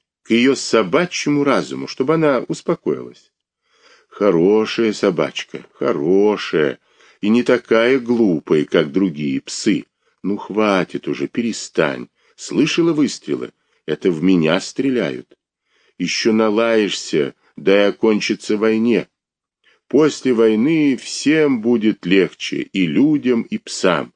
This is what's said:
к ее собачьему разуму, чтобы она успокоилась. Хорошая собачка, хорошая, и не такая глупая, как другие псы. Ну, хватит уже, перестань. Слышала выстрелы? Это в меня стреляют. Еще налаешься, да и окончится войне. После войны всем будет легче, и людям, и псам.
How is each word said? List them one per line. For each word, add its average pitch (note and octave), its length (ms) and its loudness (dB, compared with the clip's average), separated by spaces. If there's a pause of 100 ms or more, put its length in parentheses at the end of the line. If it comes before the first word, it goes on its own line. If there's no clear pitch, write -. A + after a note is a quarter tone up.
(220)
к - 80 -8
ее B2 240 2
собачьему C#3+ 880 -2
разуму, C3 420 -2
чтобы C#3 280 -2
она D3 260 0
успокоилась. C2+ 920 -6 (760)
Хорошая G#2 840 2
собачка, E2+ 720 -4 (100)
хорошая, E2+ 1040 0 (400)
и G#2 80 -2
не A#2+ 160 4
такая A#2+ 560 2
глупая, G2 640 0
как D#2 260 0
другие D2 500 -2
псы. - 460 -4 (360)
Ну, G2 140 -4
хватит G2 720 -2
уже, D2 220 -4
перестань. D#2+ 800 -4 (260)
Слышала D#3+ 580 0
выстрелы? D2+ 600 -4 (340)
Это D#2+ 240 -2
в D#2 120 -4
меня F2 380 2
стреляют. G#2 800 -6 (600)
Еще F#2 320 -2
налаешься, A2 1040 0 (220)
да G2+ 300 2
и - 40 2
окончится G#2+ 680 -2
войне. A2 520 0 (800)
После C#3 460 2
войны A#2+ 640 2
всем C#3+ 640 0
будет A2 460 0
легче, F2 560 0
и F#2 240 -2
людям, B2 560 0
и - 160 -8
псам. - 580 -2